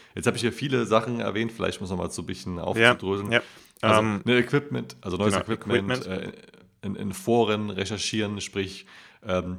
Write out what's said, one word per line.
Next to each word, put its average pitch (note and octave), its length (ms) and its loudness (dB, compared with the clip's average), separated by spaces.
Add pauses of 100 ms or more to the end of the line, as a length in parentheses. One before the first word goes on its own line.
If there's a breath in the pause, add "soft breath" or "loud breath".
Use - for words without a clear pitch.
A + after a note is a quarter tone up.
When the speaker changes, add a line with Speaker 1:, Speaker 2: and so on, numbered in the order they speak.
(160 loud breath)
Speaker 1:
Jetzt G2 120 -4
habe A#2 100 2
ich - 40 -4
hier A2+ 120 0
viele C3 320 -2
Sachen A#2 340 2
erwähnt, G#2+ 320 -2
vielleicht F2+ 300 -4
muss F#2 80 -8
man F#2 100 -4
mal F2 120 -4
so - 100 -8
ein E2 40 -10
bisschen F2+ 320 -8
Speaker 2:
Ja, E2 60 -8
Speaker 1:
aufzudröseln. G2+ 680 4
Speaker 2:
ja. A#2 100 4 (400 loud breath)
Speaker 1:
Also, A2 200 6
Speaker 2:
Ähm, G#2+ 240 0
Speaker 1:
ne, B2 120 4
Equipment, B2+ 640 -2
also F2+ 160 -4
neues G2+ 200 4
Speaker 2:
Genau, F2+ 60 -2
Speaker 1:
Equipment, A2+ 640 -2
Speaker 2:
Equipment. - 0 -
Speaker 1:
äh, F#2 260 -6 (520)
in, G2 120 -6
in G2+ 180 -6
Foren G#2+ 580 2
recherchieren, G2+ 720 -2
sprich, F#2+ 440 -6 (400 loud breath)
ähm, F2+ 340 -2